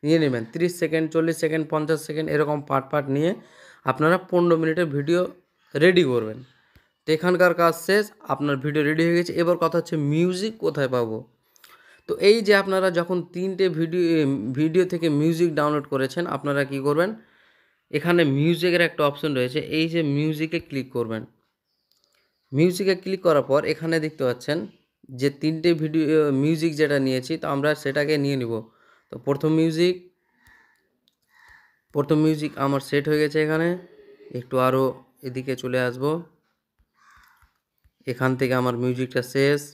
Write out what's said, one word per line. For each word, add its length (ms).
নিয়ে 160
নেবেন, 300
ত্রিশ 300
সেকেন্ড, 320
চল্লিশ 260
সেকেন্ড, 320
পঞ্চাশ 340
সেকেন্ড, 260
এরকম 280
পার্ট, 220
পার্ট 200
নিয়ে 220
আপনারা 320
পনেরো 300
মিনিটের 300
ভিডিও 340
রেডি 280
করবেন। 340
তো 140
এখানকার 420
কাজ 180
শেষ, 180
আপনার 300
ভিডিও 260
রেডি 220
হয়ে 120
গেছে। 180
এবার 220
কথা 200
হচ্ছে 180
মিউজিক 480
কোথায় 340
পাবো। 260
তো 120
এই 200
যে 140
আপনারা 360
যখন 260
তিনটে 380
ভিডিও, 340
ভিডিও 320
থেকে 240
মিউজিক 460
ডাউনলোড 320
করেছেন, 400
আপনারা 380
কি 140
করবেন, 300
এখানে 300
মিউজিকের 560
একটা 160
অপশন 300
রয়েছে, 240
এই 180
যে 120
মিউজিকে 460
ক্লিক 320
করবেন। 320
মিউজিকে 440
ক্লিক 280
করার 240
পর 180
এখানে 340
দেখতে 240
পাচ্ছেন 340
যে 180
তিনটে 340
ভিডিও, 320
মিউজিক 400
যেটা 240
নিয়েছি, 380
তো 100
আমরা 280
সেটাকে 420
নিয়ে 200
নিব। 160
তো 80
প্রথম 340
মিউজিক, 420
প্রথম 240
মিউজিক 380
আমার 240
সেট 260
হয়ে 160
গেছে 180
এখানে, 260
একটু 260
আরও 240
এদিকে 320
চলে 260
আসব, 220
এখান 280
থেকে 200
আমার 220
মিউজিকটা 460
শেষ। 380